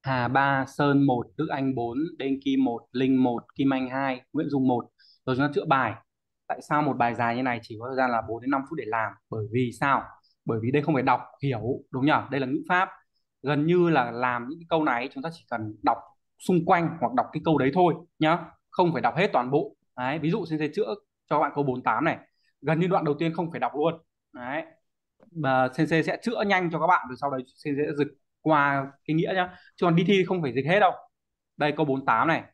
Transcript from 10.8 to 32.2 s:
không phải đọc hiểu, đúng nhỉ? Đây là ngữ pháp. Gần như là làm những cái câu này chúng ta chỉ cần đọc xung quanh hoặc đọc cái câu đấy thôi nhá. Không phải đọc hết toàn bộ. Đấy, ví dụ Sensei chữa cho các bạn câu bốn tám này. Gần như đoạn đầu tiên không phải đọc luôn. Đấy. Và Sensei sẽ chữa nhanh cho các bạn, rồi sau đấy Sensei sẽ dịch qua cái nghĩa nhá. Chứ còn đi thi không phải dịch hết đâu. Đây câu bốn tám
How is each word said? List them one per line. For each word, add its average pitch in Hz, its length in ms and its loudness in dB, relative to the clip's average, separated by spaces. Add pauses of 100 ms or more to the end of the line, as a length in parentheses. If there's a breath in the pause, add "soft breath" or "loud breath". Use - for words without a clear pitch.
không 160 100 0
phải 127 100 2
đọc 131 180 2 (220)
hiểu, 123 180 -4 (300)
đúng 131 140 -2
nhỉ? 151 60 6 (200)
Đây 139 100 -2
là 127 60 -2
ngữ 143 220 -4
pháp. 185 200 2 (520)
Gần 147 240 0
như 175 240 4
là 123 220 2
làm 120 380 -2
những 170 100 -12
cái 170 100 -18
câu 160 140 0
này 127 300 -2
chúng 135 100 -10
ta 165 100 -6
chỉ - 160 -20
cần 110 340 -6
đọc 117 140 2 (420)
xung 175 260 0
quanh 170 360 2
hoặc 120 120 -2
đọc 120 200 0
cái 156 120 -6
câu 160 120 4
đấy 131 160 2
thôi 175 200 4 (260)
nhá. 160 200 2 (300)
Không 175 240 2
phải 123 80 -2
đọc 120 160 0
hết 190 160 2
toàn 127 180 0
bộ. 151 240 0 (220)
Đấy, 131 220 -4
ví 151 120 0
dụ 202 140 -2
Sensei 156 300 -4
chữa 127 200 -2 (340)
cho 147 80 2
các - 20 2
bạn 143 160 0
câu 143 80 0
bốn 127 200 -2
tám 120 220 0
này. 139 120 0 (440)
Gần 156 180 0
như 185 80 2
đoạn 170 180 0
đầu 147 140 0
tiên 165 140 -2
không 170 180 -6
phải 123 80 -10
đọc 123 160 -2
luôn. 160 260 -2 (320)
Đấy. 131 320 -8 (680)
Và 131 420 2
Sensei 160 300 2
sẽ - 180 -2
chữa 233 260 -4
nhanh 185 240 2
cho 160 80 -4
các 165 80 0
bạn, 175 220 4
rồi 123 120 -10
sau 143 100 -4
đấy 131 100 -4 (140)
Sensei 147 300 -4
sẽ 160 120 -6
dịch 143 100 0 (340)
qua 143 500 2 (140)
cái 156 100 -2
nghĩa 165 200 0
nhá. 180 200 -2 (200 loud breath)
Chứ 190 100 -2
còn 170 100 6
đi 170 120 4
thi 190 200 4
không 185 140 -2
phải 131 120 -4
dịch 135 120 -2
hết 185 140 2
đâu. 185 120 6 (680)
Đây 147 200 0
câu 160 80 2
bốn 135 200 -2
tám 120 220 2